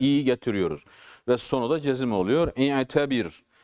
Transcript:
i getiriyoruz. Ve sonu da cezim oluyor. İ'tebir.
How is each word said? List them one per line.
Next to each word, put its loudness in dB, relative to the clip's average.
i 2
getiriyoruz. 0
Ve 4
sonu -2
da 0
cezim -2
oluyor. 0
İ'tebir. 0